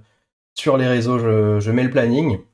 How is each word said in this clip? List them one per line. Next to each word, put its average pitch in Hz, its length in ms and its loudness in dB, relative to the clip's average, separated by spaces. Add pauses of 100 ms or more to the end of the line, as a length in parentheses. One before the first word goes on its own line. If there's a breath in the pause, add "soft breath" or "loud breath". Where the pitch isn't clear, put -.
(540 soft breath)
sur 135 240 0
les 127 100 0
réseaux, 123 300 0
je, 107 420 2
je 107 120 -2
mets 123 120 0
le 127 60 0
planning, 127 500 0 (140)